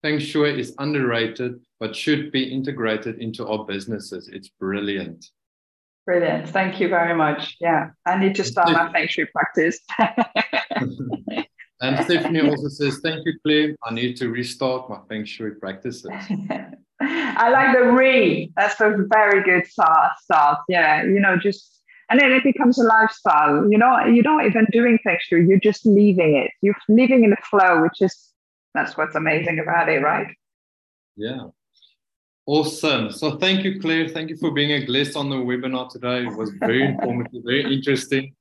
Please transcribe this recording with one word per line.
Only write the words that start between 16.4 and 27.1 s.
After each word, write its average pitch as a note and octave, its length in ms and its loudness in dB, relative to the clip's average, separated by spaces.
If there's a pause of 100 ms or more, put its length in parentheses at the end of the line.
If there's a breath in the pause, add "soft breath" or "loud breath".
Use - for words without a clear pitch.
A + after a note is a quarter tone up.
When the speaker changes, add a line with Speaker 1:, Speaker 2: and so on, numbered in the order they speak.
Speaker 2:
I C#4 480 0
like C4 240 4
the B3 180 4
re. A#3+ 680 2
That's G#3 240 0
a G#3+ 120 4 (140)
very G3+ 360 4
good F3+ 220 2
start, D#3+ 460 2 (100)
start. D#3+ 460 2
Yeah, D#3+ 360 2
you G3 160 2
know, F#3+ 180 2
just, - 440 -4 (280 soft breath)
and B3+ 100 4
then C4+ 120 4
it C4 120 2
becomes B3+ 340 2
a B3 60 2
lifestyle. F#3+ 880 2
You G#3+ 60 6
know, A#3+ 280 4
you're A#3 180 6
not D4+ 220 2
even A3 260 2
doing A#3 320 4
Feng F3 180 -2
Shui. E3+ 260 2
You're F#3+ 120 6
just - 260 0
leaving G3 500 6
it. - 160 -2 (100)
You're G3+ 140 2 (140)
living A#3+ 340 6